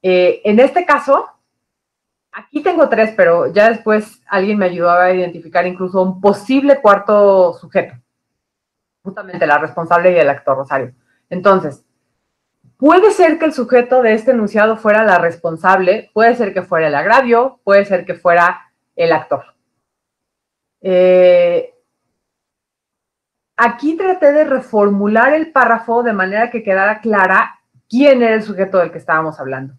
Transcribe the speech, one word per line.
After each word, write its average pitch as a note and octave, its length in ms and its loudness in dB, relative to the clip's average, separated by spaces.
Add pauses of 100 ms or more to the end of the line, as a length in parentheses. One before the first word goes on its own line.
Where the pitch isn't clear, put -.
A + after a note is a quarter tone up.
Eh, F3+ 420 0
en G#3 160 2
este D#4 240 2
caso, C#4+ 460 0 (1000)
aquí C#4+ 300 -12
tengo E4 280 0
tres, A3 260 0
pero E3+ 340 2
ya G#3 200 2
después G#3+ 560 -6
alguien G3+ 320 -4
me F#3+ 80 0
ayudó F3 240 -2
a F3+ 240 2
identificar F3 520 -6
incluso F#3 360 -4
un F#3 180 -4
posible C4+ 600 0
cuarto G3 720 2
sujeto. - 400 -8 (1080)
Justamente F#3 440 -8
la D3 100 2
responsable E3+ 560 -2
y F3 40 0
el D3+ 120 2
actor, C3+ 300 -4
Rosario. C3+ 340 -8 (380)
Entonces, F#3 520 -2 (920)
puede F4+ 340 4
ser E4 280 2
que D#4+ 80 -2
el D4+ 80 -2
sujeto B3 480 0
de A3 100 2
este A3+ 200 0
enunciado A3 440 0
fuera G#3+ 260 0
la G3+ 140 2
responsable, F3+ 960 -2
puede A#3 220 2
ser G#3+ 180 -4
que F#3 100 -6
fuera D#3+ 260 -2
el D3 60 -2
agravio, A#3 680 0
puede G3 220 2
ser F3+ 180 -4
que F3 100 -8
fuera F3 560 0 (260)
el E3 160 0
actor. - 420 -6 (1300)
Eh, F3+ 840 2 (1800)
aquí A#3+ 400 -2
traté F4+ 360 0
de D4+ 120 2
reformular G#3+ 880 0
el D#4+ 180 -2
párrafo A#3 520 -2
de A#3 100 -2
manera G3+ 380 -4
que A3+ 120 -8
quedara G3+ 380 -2
clara G3+ 580 0 (300)
quién B3+ 340 2
era A3+ 120 2
el A3 80 -2
sujeto F#3+ 340 -6
del E3 160 0
que E3 60 -16
estábamos D#3+ 420 -6
hablando. C3+ 380 -12